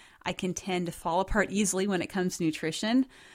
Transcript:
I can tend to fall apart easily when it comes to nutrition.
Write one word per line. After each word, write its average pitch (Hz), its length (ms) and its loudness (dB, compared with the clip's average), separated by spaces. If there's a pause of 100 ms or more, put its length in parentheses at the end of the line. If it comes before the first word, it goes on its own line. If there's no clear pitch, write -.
(220)
I 180 100 -4
can 180 220 -2
tend 180 320 -2
to 170 60 -4
fall 170 280 0
apart 190 300 2
easily 190 360 2
when 190 140 0
it - 60 -4
comes 180 320 -2
to 175 60 0
nutrition. 214 600 0 (300)